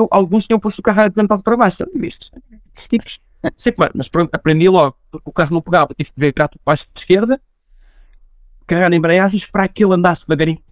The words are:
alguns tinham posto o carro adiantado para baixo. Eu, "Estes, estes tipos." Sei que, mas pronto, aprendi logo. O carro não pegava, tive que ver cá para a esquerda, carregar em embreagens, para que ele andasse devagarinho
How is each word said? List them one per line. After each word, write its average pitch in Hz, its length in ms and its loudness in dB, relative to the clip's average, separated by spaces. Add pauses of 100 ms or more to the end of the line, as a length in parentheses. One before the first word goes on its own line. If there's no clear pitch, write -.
(100)
alguns 196 360 2
tinham 226 120 2
posto 208 200 -6
o - 40 -12
carro 214 200 2
adiantado 208 400 0
para 233 160 0
baixo. 208 240 0
Eu, 359 220 -8
"Estes, - 260 -14 (440)
estes - 140 -16
tipos." - 320 -4 (380)
Sei - 120 -4
que, - 80 -4 (160)
mas - 140 -6
pronto, 165 240 -2
aprendi 160 340 0
logo. 170 300 2 (300)
O 147 40 -12
carro 160 220 -2
não 170 80 -2
pegava, 170 340 0
tive - 160 -8
que - 80 -18
ver 143 140 0
cá 151 160 -2
para - 240 -4
a - 20 0
esquerda, 202 640 0 (1300)
carregar 175 260 0
em 180 40 4
embreagens, 185 480 2
para 190 240 -2
que - 160 0
ele 185 80 4
andasse 175 340 0
devagarinho 160 320 0 (140)